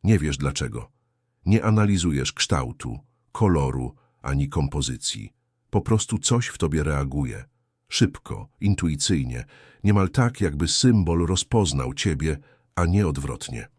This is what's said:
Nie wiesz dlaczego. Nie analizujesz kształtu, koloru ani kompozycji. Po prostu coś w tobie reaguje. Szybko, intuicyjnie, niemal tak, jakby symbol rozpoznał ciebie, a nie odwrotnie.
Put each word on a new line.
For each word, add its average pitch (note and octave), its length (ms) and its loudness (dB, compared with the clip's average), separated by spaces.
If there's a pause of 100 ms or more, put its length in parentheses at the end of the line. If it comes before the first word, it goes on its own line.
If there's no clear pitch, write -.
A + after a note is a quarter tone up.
Nie G2+ 160 4
wiesz D2 180 -2
dlaczego. C2 540 -6 (540)
Nie G#2+ 180 4
analizujesz F#2+ 680 2
kształtu, B1 680 -4 (320)
koloru C#2 640 0 (260)
ani C#2 280 -2
kompozycji. C2+ 840 -4 (360)
Po G#2 120 0
prostu A2 360 0
coś B2 300 0
w - 100 -12
tobie D#2 260 0
reaguje. C#2 600 -2 (440)
Szybko, - 600 -2 (120)
intuicyjnie, D2+ 840 0 (380)
niemal G2 260 4
tak, B2 320 0
jakby D#2 260 0
symbol F2 580 4
rozpoznał D#2 680 0
ciebie, D2+ 440 -2 (380)
a F2 100 2
nie F#2 220 4
odwrotnie. C2+ 600 -6 (120)